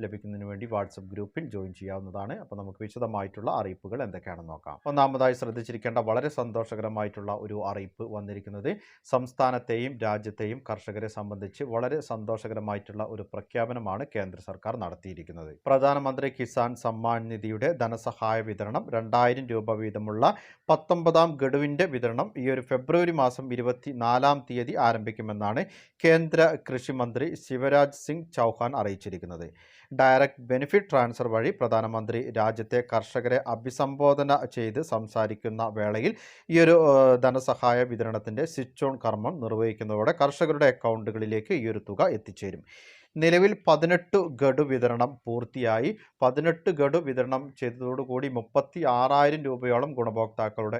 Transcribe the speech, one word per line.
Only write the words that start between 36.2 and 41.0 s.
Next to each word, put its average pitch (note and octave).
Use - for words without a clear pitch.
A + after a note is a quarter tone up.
ഈ E3
ഒരു, E3
ഏഹ്, C3+
ധനസഹായ B2
വിതരണത്തിൻ്റെ A2+
സ്വിച്ച് C3+
ഓൺ C3+
കർമ്മം A2+
നിർവഹിക്കുന്നതോടെ A2
കർഷകരുടെ D3
അക്കൗണ്ടുകളിലേക്ക് A2